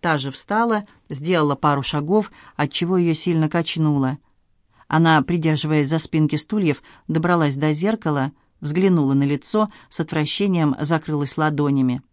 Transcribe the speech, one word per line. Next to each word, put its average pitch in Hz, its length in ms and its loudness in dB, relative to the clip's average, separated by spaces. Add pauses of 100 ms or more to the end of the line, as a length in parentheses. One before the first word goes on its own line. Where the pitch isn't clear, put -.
Та 160 160 0
же 135 140 -6
встала, 214 540 -2 (240)
сделала 147 440 0
пару 139 300 0
шагов, 165 480 0 (240)
отчего 170 420 -2
ее 170 160 2
сильно 160 340 0
качнуло. 151 720 0 (680)
Она, 160 340 4
придерживаясь 156 640 0
за 160 120 0
спинки 156 380 0
стульев, 175 440 -2 (260)
добралась 160 480 0
до 151 160 0
зеркала, 151 600 -2 (300)
взглянула 156 520 2
на 139 100 4
лицо, 147 460 -2 (200)
с - 100 -18
отвращением 160 800 0
закрылась 151 580 -2
ладонями. 139 640 0 (120)